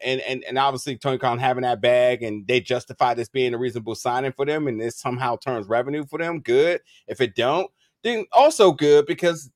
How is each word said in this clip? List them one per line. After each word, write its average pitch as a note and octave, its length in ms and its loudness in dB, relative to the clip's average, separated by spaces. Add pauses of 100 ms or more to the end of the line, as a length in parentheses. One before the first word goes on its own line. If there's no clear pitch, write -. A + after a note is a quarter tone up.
and, C3 160 -2
and, B2+ 240 -6
and B2+ 140 -4
obviously C3+ 380 -2
Tony C3 220 -2
Khan A#2+ 200 0
having B2+ 240 0
that A#2+ 180 -2
bag B2 420 2
and G#2+ 240 -8
they B2 140 2
justify B2 540 -2
this A#2 140 -6
being B2+ 260 -2
a A2+ 40 -4
reasonable A2+ 380 -6
signing B2+ 360 -4
for C#3 120 -4
them D3+ 240 -2
and A2 120 -4
this A#2 160 -6
somehow B2 400 -4
turns A#2 300 -6
revenue C3 400 -2
for D3+ 140 -8
them, E3 200 -4
good. D3 400 2 (280)
If A2 120 -6
it A#2 140 -2
don't, C#3 340 0 (360)
then A3+ 260 -2
also A#3+ 420 6
good D3 340 6
because, D#3+ 500 -2